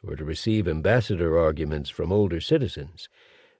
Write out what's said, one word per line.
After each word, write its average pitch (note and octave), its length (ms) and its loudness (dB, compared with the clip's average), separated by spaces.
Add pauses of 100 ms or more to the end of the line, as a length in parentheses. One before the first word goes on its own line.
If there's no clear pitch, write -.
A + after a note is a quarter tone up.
or D2+ 120 -8
to D2+ 80 -10
receive G2+ 440 0
ambassador E2+ 720 2
arguments D2+ 500 0
from E2+ 220 -4
older F#2+ 280 2
citizens. F#2+ 680 -2 (500)